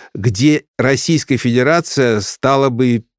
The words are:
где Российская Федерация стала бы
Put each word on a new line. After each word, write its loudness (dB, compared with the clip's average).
где 0
Российская 0
Федерация 0
стала 0
бы 0